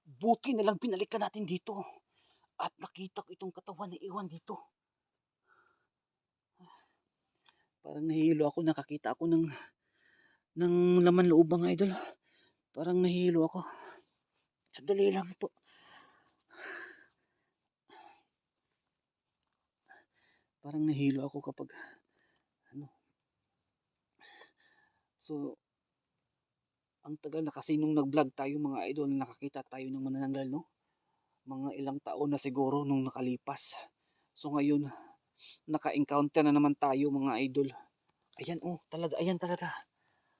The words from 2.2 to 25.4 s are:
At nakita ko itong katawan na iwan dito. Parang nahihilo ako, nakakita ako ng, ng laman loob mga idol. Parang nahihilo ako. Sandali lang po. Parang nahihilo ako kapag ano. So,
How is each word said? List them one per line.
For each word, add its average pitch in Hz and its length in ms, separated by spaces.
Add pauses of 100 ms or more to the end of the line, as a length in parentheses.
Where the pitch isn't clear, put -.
At - 240
nakita 190 400
ko - 160
itong 185 160
katawan 180 400
na 165 80
iwan 196 240
dito. 165 480 (3000)
Parang 151 240
nahihilo 156 400
ako, 165 160
nakakita 151 480
ako 165 160
ng, 165 160 (1120)
ng 180 480
laman 180 240
loob 165 320
mga 180 160
idol. 196 160 (800)
Parang 180 320
nahihilo 175 400
ako. 185 160 (1120)
Sandali 196 400
lang 190 240
po. - 160 (4000)
Parang 147 160
nahihilo 139 480
ako 143 160
kapag - 240 (1040)
ano. 139 160 (2250)
So, 143 320 (1400)